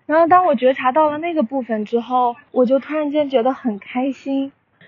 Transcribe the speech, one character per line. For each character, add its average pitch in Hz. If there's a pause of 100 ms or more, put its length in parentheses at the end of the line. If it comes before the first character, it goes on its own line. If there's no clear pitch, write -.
然 311
后 330
当 359
我 302
觉 254
察 254
到 311
了 294
那 339
个 311
部 269
分 220
之 233
后， 240 (160)
我 254
就 262
突 277
然 302
间 294
觉 262
得 254
很 220
开 262
心。 269 (360)